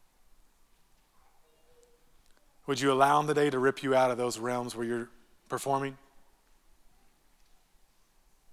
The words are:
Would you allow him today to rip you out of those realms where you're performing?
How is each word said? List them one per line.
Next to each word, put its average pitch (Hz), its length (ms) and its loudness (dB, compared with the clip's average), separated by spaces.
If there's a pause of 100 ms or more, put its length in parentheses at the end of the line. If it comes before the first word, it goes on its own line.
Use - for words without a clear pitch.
(2750)
Would 135 120 -2
you 139 120 2
allow 139 280 4
him 151 60 0
today 147 240 0
to 131 80 -2
rip 131 240 0
you 131 140 0
out 131 160 4
of 117 80 -4
those 123 180 -4
realms 120 380 -6
where 120 100 -8
you're 117 240 -6 (400)
performing? 135 480 -4 (2500)